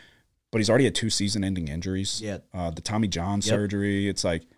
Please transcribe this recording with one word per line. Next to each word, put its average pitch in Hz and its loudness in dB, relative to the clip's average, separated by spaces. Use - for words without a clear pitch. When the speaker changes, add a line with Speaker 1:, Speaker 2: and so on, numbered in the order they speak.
Speaker 1:
But 113 2
he's 104 2
already 127 6
had 104 4
two 113 -2
season-ending 98 0
injuries. 95 -4
Speaker 2:
Yeah. 101 -8
Speaker 1:
Uh, 87 -4
the 80 -8
Tommy 107 0
John 92 0
Speaker 2:
Yep. 98 -2
Speaker 1:
surgery, 101 2
it's 95 -2
like 85 2
Speaker 2:
Yep. - -20